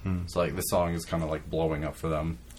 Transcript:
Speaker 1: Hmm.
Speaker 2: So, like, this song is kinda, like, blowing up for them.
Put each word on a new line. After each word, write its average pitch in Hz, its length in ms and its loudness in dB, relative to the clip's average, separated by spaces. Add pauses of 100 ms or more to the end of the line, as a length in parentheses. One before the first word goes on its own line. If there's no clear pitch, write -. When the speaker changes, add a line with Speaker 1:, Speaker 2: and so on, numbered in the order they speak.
Speaker 1:
Hmm. 92 240 2
Speaker 2:
So, 90 120 0
like, 85 160 2
this 90 140 -2
song 87 240 4
is 82 120 -2
kinda, 82 200 0
like, 78 240 -2
blowing 80 340 2
up 76 120 -4
for - 120 -4
them. 80 300 0 (220)